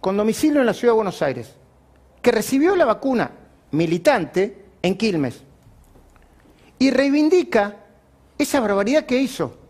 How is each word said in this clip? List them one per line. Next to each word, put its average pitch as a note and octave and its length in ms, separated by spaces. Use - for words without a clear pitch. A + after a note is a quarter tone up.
con F#3+ 160
domicilio A3+ 440
en B3 60
la G#3+ 80
ciudad A#3+ 180
de A3+ 40
Buenos G3+ 260
Aires, B2 320
que A#3+ 100
recibió C4+ 460
la E4+ 80
vacuna A3 460
militante F3 960
en F#3 140
Quilmes E3+ 460
y C4+ 120
reivindica C#4 840
esa D4 240
barbaridad G#3+ 460
que B3 120
hizo. F3+ 380